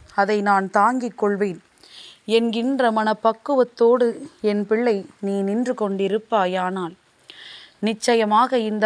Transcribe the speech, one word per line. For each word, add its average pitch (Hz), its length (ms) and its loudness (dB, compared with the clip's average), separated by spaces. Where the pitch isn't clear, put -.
அதை 202 280 0
நான் 196 280 2
தாங்கிக் 233 480 0
கொள்வேன்" 202 420 -2
என்கின்ற 233 640 0
மனப்பக்குவத்தோடு, 233 1160 2
என் 208 240 0
பிள்ளை, 220 300 0
நீ 196 220 -2
நின்று 233 340 -2
கொண்டிருப்பாயானால், 190 1200 -2
நிச்சயமாக 226 840 2
இந்த 214 220 -2